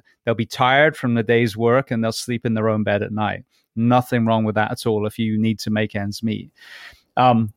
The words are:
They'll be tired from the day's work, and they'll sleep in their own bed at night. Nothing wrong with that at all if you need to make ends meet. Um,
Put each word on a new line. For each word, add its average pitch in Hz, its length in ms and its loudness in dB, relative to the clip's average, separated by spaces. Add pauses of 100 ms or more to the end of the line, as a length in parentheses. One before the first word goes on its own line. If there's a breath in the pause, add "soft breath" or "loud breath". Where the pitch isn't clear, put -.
(240)
They'll 117 120 -2
be 110 100 -2
tired 139 500 2
from 120 200 -2
the 117 80 0
day's 117 340 2
work, 117 320 2
and 113 140 -2
they'll 113 80 0
sleep - 340 -6
in 113 80 0
their 110 160 0
own 107 140 0
bed 104 180 0
at - 100 -6
night. 104 340 -4 (300)
Nothing 120 500 2
wrong 113 180 2
with 107 120 -2
that 107 160 0
at - 140 -8
all 107 220 0
if 104 100 -8
you 110 200 -2
need 110 220 0
to - 120 -6
make 107 240 -2
ends 101 260 -6
meet. 107 300 -6 (680 loud breath)
Um, 113 400 4